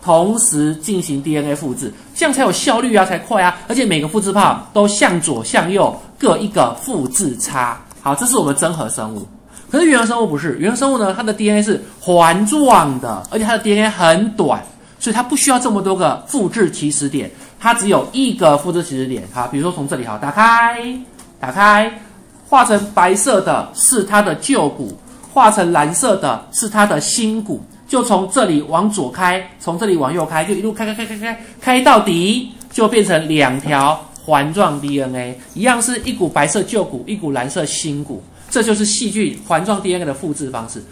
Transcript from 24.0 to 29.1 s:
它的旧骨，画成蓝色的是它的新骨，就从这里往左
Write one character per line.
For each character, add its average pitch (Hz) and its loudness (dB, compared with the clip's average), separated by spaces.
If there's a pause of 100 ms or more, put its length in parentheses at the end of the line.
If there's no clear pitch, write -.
它 208 2
的 190 -2
旧 185 0
骨， 120 -8 (380)
画 240 6
成 180 0
蓝 151 2
色 226 2
的 127 -4
是 - -4
它 208 6
的 165 0
新 220 -2
骨， 185 -6 (260)
就 254 2
从 190 0
这 247 2
里 160 2
往 165 0
左 170 -4